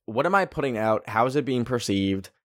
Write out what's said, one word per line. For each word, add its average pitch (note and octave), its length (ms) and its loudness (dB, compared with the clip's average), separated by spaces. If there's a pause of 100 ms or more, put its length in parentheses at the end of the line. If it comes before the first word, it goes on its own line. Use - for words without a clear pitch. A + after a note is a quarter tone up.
what A#2 180 -2
am F#3 100 2
I F#3+ 100 4
putting C#3 320 -4
out? A2 300 0
How A2 180 2
is C3 100 -2
it D3 100 0
being B2+ 180 -2
perceived? G2 680 -2 (140)